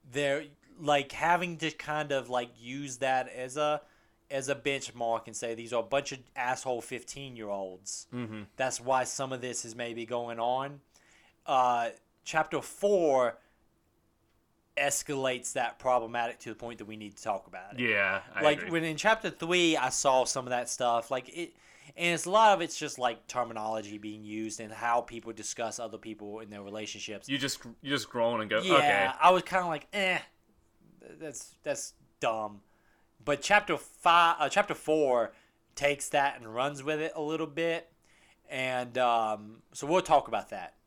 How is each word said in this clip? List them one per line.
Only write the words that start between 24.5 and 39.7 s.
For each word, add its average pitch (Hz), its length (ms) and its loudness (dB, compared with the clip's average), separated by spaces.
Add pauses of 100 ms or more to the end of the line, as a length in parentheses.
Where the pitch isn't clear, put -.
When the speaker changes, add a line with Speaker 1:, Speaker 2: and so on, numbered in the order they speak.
Speaker 1:
and 110 120 -10
how 117 280 0
people 113 320 -12
discuss 107 480 -8
other 110 180 -10
people 104 400 -12
in 107 120 -14
their 101 120 -14
relationships. 104 680 -10
Speaker 2:
You 139 100 -2
just, 135 200 -4 (240)
you 139 80 -8
just 139 180 -2
groan 117 320 0
and 107 80 -4
go, 107 140 2
Speaker 1:
Yeah, - 120 4
Speaker 2:
"Okay." 143 340 6 (120)
Speaker 1:
I 170 120 10
was 180 100 4
kinda 180 240 -2
like, 160 260 -6
"Eh, 185 260 0 (1000)
that's, - 460 -14
that's - 300 -4 (260)
dumb." 107 400 -2 (640)
But 143 180 0
chapter 202 340 4
five, 170 600 6
uh, 147 100 2
chapter 190 260 2
four 131 580 4 (420)
takes 143 360 0
that 139 260 2
and 113 180 -12
runs 135 300 -2
with 151 160 -2
it 160 160 -4
a 160 40 -6
little 156 280 -2
bit, 165 420 -2 (580)
and, 127 480 -2
um, 110 680 2 (100)